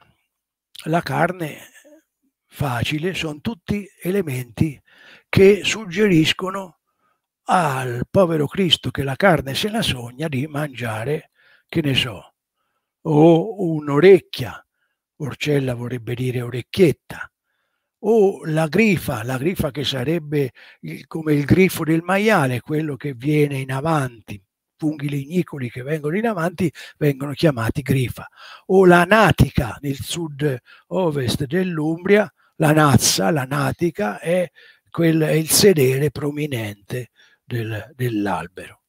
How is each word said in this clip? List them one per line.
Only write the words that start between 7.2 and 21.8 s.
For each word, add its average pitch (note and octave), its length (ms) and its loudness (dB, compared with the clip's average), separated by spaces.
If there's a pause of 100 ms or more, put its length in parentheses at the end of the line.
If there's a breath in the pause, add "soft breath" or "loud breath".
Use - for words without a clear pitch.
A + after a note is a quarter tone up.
al C3 600 0
povero E3 360 2
Cristo D#3 460 -2
che C#3 120 -6
la C3+ 120 -6
carne C3+ 400 2
se G#3 140 -4
la A3 120 -4
sogna B2 460 -6
di C#3 200 -4
mangiare, C3+ 840 -6 (360 soft breath)
che E3 140 -2
ne C#3 140 0
so, A2 380 -6 (680)
o E3+ 640 4 (100)
un'orecchia, D3 920 4 (520)
orcella C3+ 560 -2
vorrebbe A#2+ 400 -8
dire B2 280 -4
orecchietta, A#2+ 920 -2 (680)
o G3+ 460 2
la D#3+ 220 0
grifa, D3+ 560 0
la B2+ 140 -6
grifa D#3 340 -4
che C#3 120 -8
sarebbe C#3+ 680 -4 (300 loud breath)
il, D#3 260 -14
come D#3 260 -2
il C#3+ 120 0
grifo E3 380 4